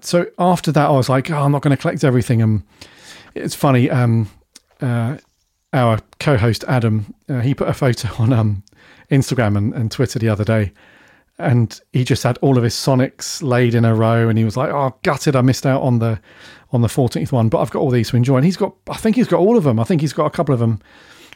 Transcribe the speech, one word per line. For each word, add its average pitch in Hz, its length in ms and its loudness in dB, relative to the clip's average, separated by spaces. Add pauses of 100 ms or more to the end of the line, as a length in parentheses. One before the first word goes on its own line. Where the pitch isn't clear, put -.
so 175 240 -2 (140)
after 175 320 0
that, 147 160 2
I 156 40 0
was 131 180 2
like, 131 200 -2
"Oh, 156 80 -4
I'm 143 140 0
not 143 100 -2
gonna 139 160 2
collect - 260 -4
everything." 123 380 2
And 110 220 0 (720)
it's - 180 -8
funny, 131 380 2
um, 117 380 0 (520)
uh, 120 360 -4 (560)
our 117 260 2 (200)
co-host 120 480 0
Adam, 110 460 -2 (160)
uh, 127 120 -4
he 127 120 0
put - 140 -4
a 165 60 0
photo 120 420 -2
<laughs> - 20 -8
on, 117 160 2
um, 107 300 0 (480)
Instagram 127 460 0
and, 101 180 0
and 110 160 -4
Twitter - 260 -2
the 113 120 0
other 104 140 0
day, 107 280 0 (680)
and 120 420 0 (140)
he 127 100 0
just 120 200 -2
had 120 180 0
all 139 160 4
of 117 60 2
his 113 100 0
Sonics - 680 -2
laid 123 320 2
in 117 100 2
a 113 80 2
row, 113 340 2
and 110 120 2
he 113 60 2
was 107 120 -4
like, 143 140 -2
"Oh, 139 320 -2
gutted 147 320 0
I 127 60 2
missed 131 260 0
out 135 160 0
on 120 160 0
the, 113 200 -2 (520)
on 123 100 0
the 117 80 2
Fourteenth 131 420 -2
one," 117 180 2
but 165 100 0
I've - 100 -2
got - 120 -6
all 135 100 0
these 120 180 0
to 127 80 0
enjoy. 127 200 2
And 135 80 2
he's 185 120 0
got, 196 160 -4 (160)
I 151 80 -10
think 220 180 0
he's 233 120 2
got - 140 0
all 226 160 4
of 185 60 2
them. 117 160 2
I 117 40 0
think 160 180 0
he's 151 120 -2
got 156 120 -2
a 151 60 -4
couple 147 220 -2
of 117 60 0
them 113 220 0 (540)